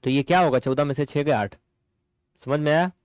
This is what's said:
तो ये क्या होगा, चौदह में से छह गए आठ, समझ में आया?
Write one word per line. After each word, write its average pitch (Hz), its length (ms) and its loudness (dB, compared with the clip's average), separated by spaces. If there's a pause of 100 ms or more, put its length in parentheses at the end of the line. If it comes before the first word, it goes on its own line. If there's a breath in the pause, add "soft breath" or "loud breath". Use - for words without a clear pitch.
तो 131 60 -2
ये 139 120 2
क्या 175 180 2
होगा, 135 180 2
चौदह 131 260 -2
में 143 100 -4
से 143 120 -2
छह 147 160 -4
गए 147 100 0
आठ, 107 240 -2 (840)
समझ 143 180 -4
में 151 120 0
आया? 175 180 0 (140)